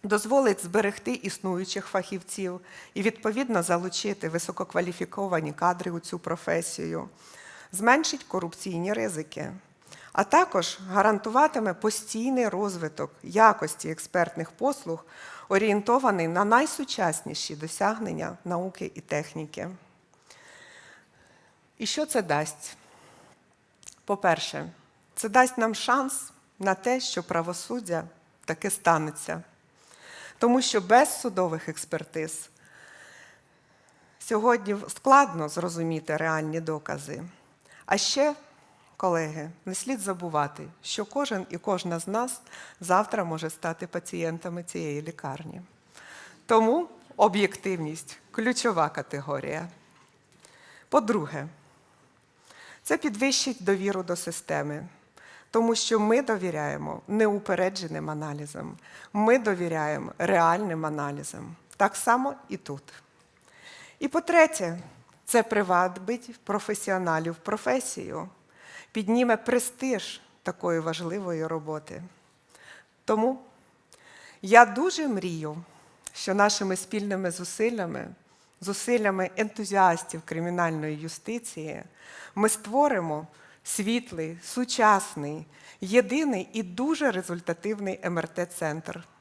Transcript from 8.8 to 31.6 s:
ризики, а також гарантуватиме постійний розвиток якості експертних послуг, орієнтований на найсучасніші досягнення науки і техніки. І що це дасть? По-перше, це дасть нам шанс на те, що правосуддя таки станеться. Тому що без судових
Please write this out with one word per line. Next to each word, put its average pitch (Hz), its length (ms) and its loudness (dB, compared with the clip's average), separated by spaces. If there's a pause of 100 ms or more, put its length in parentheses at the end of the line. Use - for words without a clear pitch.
ризики, 160 600 -6 (600)
а 202 120 2
також 214 540 2 (100)
гарантуватиме 214 840 4
постійний 226 760 -2
розвиток 175 600 -4 (120)
якості 190 680 4
експертних 165 600 -2
послуг, 220 540 -4 (440)
орієнтований 208 800 4
на 175 160 2
найсучасніші 208 1120 0
досягнення 175 880 -4
науки 180 500 -6
і 170 60 -12
техніки. 151 680 -8 (2000)
І 220 80 -4
що 302 200 0
це 240 160 2
дасть? 156 540 -4 (1300)
По-перше, 170 680 0 (440)
це - 140 -4
дасть 254 300 6
нам 226 160 2
шанс 262 580 0 (260)
на 190 160 2
те, 247 260 0
що 202 220 -4
правосуддя 175 840 -4 (400)
таки 170 260 -4
станеться. 160 720 0 (960)
Тому 247 240 4
що 220 180 0
без 240 400 6
судових 185 480 -2